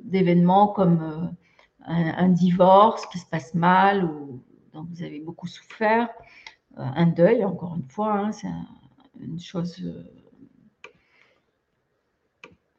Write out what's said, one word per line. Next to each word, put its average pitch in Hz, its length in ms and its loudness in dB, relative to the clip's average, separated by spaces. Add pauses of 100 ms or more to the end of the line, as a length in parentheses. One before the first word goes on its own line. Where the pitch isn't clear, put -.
d'événements 180 640 4
comme, 175 340 2
euh, 160 260 -8 (600)
un, 165 280 -2
un 180 140 2
divorce 185 800 4
qui - 100 -14
se - 80 -14
passe - 300 -10
mal 185 500 2
ou 143 380 -10 (300)
dont 156 160 -14
vous 170 140 -14
avez 151 180 -14
beaucoup 170 260 -14
souffert, 226 640 -4 (680)
euh, 139 60 -12
un 135 220 -2
deuil, 190 400 2
encore 170 320 -8
une - 100 -10
fois, 208 320 -4
hein, 208 140 -6
c'est - 140 -14
un, - 200 -12 (540)
une 165 180 -12
chose, 175 420 -10 (3000)